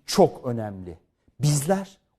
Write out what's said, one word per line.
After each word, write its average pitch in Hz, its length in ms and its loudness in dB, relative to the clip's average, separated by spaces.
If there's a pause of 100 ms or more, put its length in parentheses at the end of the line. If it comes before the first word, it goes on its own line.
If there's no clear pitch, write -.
çok - 400 2
önemli. 101 520 -8 (420)
Bizler 147 580 0 (220)